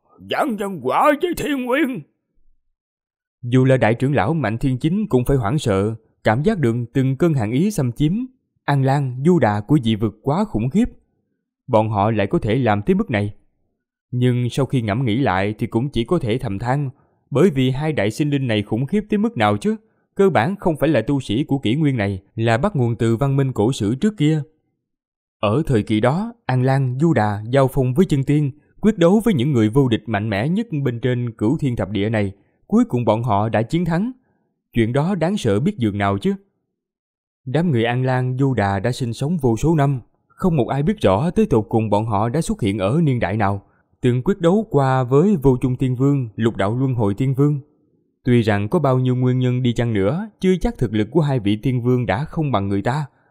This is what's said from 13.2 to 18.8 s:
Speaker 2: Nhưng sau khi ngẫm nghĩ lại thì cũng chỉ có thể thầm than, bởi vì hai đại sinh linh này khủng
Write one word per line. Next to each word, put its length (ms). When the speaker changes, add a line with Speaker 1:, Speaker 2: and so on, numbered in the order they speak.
Speaker 2:
Nhưng 400
sau 160
khi 160
ngẫm 220
nghĩ 120
lại 420
thì 80
cũng 240
chỉ 140
có 140
thể 200
thầm 200
than, 320
bởi 200
vì 200
hai 220
đại 180
sinh 200
linh 160
này 160
khủng 240